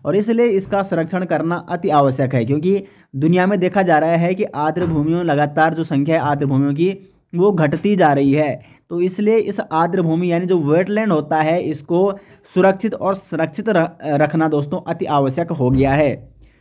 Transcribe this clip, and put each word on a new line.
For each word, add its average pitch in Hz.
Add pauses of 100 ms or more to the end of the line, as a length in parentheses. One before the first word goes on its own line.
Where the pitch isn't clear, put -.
और 151
इसलिए 226
इसका 196
संरक्षण 180
करना 165 (120)
अति 175
आवश्यक 135
है, 120
क्योंकि 165 (340)
दुनिया 175
में 202
देखा 185
जा 170
रहा 165
है 170
कि 202
आर्द्र 160
भूमियों, 165
लगातार 151
जो 160
संख्या 156
है 147
आर्द्र 143
भूमियों 139
की 185 (340)
वो 185
घटती 165
जा 165
रही 139
है। 147 (300)
तो 175
इसलिए 208
इस 208
आर्द्र 170
भूमि 170
यानी 175
जो 180
वेटलैंड 190
होता 151
है 160
इसको 170 (440)
सुरक्षित 190
और 190
संरक्षित 165
र-, 165 (160)
रखना 151
दोस्तों 147
अति -
आवश्यक 143
हो 131
गया 135
है। 143 (460)